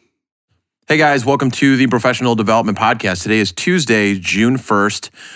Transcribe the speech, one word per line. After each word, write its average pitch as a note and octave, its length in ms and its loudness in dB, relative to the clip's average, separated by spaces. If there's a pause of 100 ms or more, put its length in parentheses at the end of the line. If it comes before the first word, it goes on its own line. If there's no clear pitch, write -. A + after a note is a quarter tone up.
(920)
Hey D#3 60 -2
guys, D3 260 2
welcome C3+ 280 0
to C3+ 260 2
the B2+ 100 2
Professional B2 480 0
Development A2 440 0
Podcast. A2 440 -2
Today A2 180 0
is G2 120 -2
Tuesday, A#2 680 0
June G#2 380 0
first. G#2 540 -2 (260)